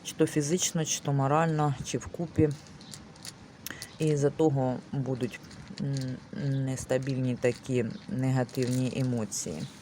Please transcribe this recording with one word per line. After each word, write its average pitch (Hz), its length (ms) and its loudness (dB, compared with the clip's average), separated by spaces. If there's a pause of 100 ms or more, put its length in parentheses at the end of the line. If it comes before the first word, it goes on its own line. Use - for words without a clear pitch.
чи - 100 -12
то 156 140 4
фізично, 156 580 0
чи - 140 -2
то 143 140 0
морально, 147 680 4
чи - 140 -4
вкупі. 156 520 2 (1500)
І 156 160 4
з-за 143 140 4
того 135 480 4 (140)
будуть, 127 480 -2 (420)
м, 135 840 -2
нестабільні 131 720 0
такі 123 500 2 (240)
негативні 127 880 0
емоції. 110 680 -2 (180)